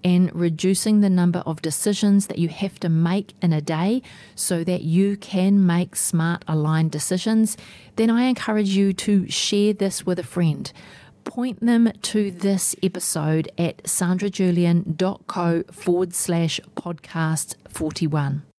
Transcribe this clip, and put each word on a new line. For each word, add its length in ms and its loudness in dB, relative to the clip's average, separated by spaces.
and 320 4
reducing 680 2
the 80 4
number 300 4
of 220 -6
decisions 640 2
that 100 -10
you 100 0
have 340 -6
to 80 -2
make 520 0
in 100 2
a 100 0
day 400 -2
so 280 -4
that 200 -2
you 340 2
can 480 2
make 300 0
smart, 520 -2
aligned 440 0
decisions, 640 0
then 140 2
I 160 2
encourage 440 0
you 240 2
to 360 0
share 440 0
this 320 -4
with 140 -2
a 40 -8
friend. 480 -2
Point 340 -6
them 320 4
to 280 -2
this 520 0
episode 760 -2
at 320 -4
sandra 400 0
julian 680 2
dot 300 -4
co 460 -2
forward 420 -2
slash 480 -2
podcast 800 -6
forty-one. 760 -4